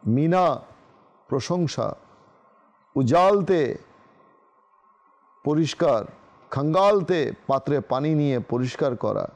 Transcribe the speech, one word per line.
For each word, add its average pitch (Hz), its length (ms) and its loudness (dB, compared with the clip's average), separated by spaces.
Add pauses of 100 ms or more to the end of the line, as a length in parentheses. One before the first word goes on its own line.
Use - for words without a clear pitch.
মিনা 156 540 2 (680)
প্রশংসা, 139 680 -4 (1000)
উজালতে 170 840 2 (1700)
পরিষ্কার, 147 600 0 (460)
খাঙ্গালতে 170 840 2 (140)
পাত্রে 139 340 0
পানি 143 340 -2
নিয়ে 143 240 0
পরিষ্কার 127 580 -2
করা। 101 400 -4